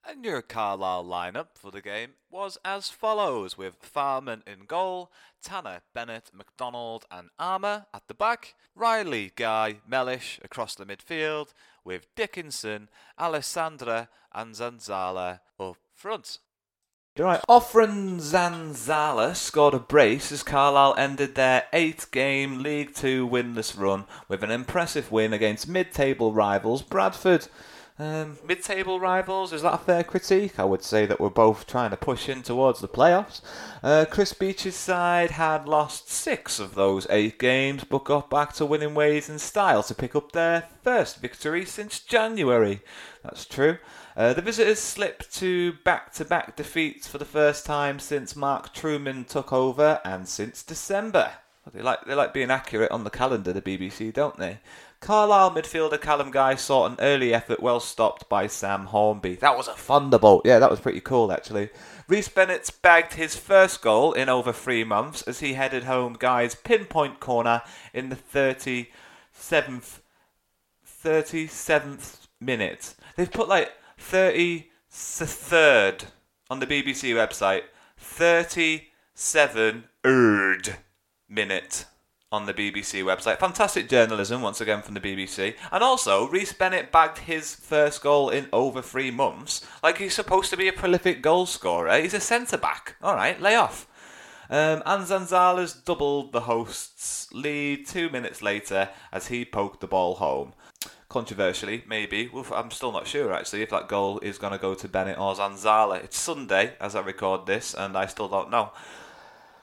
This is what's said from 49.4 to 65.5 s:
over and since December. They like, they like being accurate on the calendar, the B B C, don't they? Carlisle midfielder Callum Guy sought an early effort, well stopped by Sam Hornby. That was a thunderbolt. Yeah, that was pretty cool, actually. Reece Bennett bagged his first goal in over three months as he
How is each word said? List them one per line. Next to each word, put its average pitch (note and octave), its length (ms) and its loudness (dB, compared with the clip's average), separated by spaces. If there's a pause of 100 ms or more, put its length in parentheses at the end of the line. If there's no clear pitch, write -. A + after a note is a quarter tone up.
over C3 500 4
and F#2 240 -8
since - 360 -8
December. G3 720 -2 (380)
They G2 120 -12
like, B2+ 220 -2
they C3+ 100 -4
like C#3+ 180 2
being B2+ 160 -2
accurate A2+ 400 0
on A2+ 140 -4
the G#2 80 -8
calendar, A2+ 420 -2
the F#2+ 80 -4
B F#2+ 160 -6
B F#2+ 140 -8
C, A2 180 -8
don't C#3 280 -2
they? F#2 200 -8 (420)
Carlisle G3+ 520 6
midfielder D#3 500 -2
Callum C#3+ 300 0
Guy C3+ 240 4
sought C3 360 2
an B2 80 -12
early C3 360 4
effort, A2+ 260 -2
well A#2+ 180 2
stopped - 500 -2
by G2+ 180 2
Sam G2 400 -6
Hornby. G#2 480 0
That C3 220 6
was C3 100 -6
a A2+ 60 -8
thunderbolt. B2+ 720 8
Yeah, A#2+ 140 10
that C3 120 8
was G#2 80 -2
pretty - 220 -4
cool, A#2 300 2
actually. G#2 380 -4 (380)
Reece G3 220 0
Bennett F#3 420 0 (100)
bagged E3+ 320 6
his D#3+ 220 -6
first F#3+ 480 4
goal A#2 300 4
in C3 140 0
over B2 240 2
three A#2 320 -2
months A2+ 400 -2
as - 160 -8
he C#3+ 140 -4